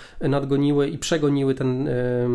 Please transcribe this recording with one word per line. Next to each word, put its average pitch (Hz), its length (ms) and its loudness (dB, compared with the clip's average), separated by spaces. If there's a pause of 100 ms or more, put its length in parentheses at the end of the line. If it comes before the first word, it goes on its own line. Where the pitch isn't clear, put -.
(240)
y, 151 40 2
nadgoniły 139 600 2
i 165 100 -8
przegoniły 143 560 0
ten, 131 340 -2
y, 123 460 0